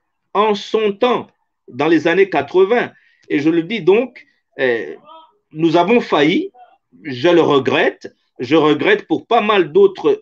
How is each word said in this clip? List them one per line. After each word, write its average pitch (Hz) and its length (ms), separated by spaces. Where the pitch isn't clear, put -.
en 208 200
son 214 380
temps, 208 360
dans 143 200
les 165 180
années 185 220
quatre-vingts. 185 640
Et 151 100
je 160 100
le 165 140
dis 208 180
donc, 208 460
euh, 113 360
nous 156 240
avons 190 240
failli, 180 500
je 131 260
le 170 120
regrette, 139 760
je 131 160
regrette 151 500
pour 151 200
pas 233 140
mal 202 320
d'autres, 190 500